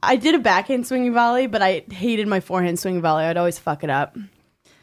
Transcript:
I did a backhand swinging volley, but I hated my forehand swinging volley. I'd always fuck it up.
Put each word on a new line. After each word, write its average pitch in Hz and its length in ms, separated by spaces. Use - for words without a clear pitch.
I 262 140
did 285 180
a 320 60
backhand 226 480
swinging 254 260
volley, 240 320
but 208 160
I 190 260
hated 214 380
my 196 140
forehand 180 400
swinging 185 200
volley. 160 260
I'd 165 100
always 175 240
fuck 147 240
it 151 60
up. 139 260